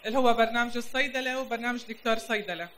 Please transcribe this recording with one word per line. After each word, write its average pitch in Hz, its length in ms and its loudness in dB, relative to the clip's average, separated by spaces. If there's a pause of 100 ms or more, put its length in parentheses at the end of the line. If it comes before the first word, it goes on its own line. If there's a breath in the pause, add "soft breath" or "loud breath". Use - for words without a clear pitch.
اللي 220 120 0
هو 247 160 6
برنامج 233 440 2
الصيدلة 262 600 -2
وبرنامج 240 500 -4
دكتور 226 280 0
صيدلة. 190 600 -4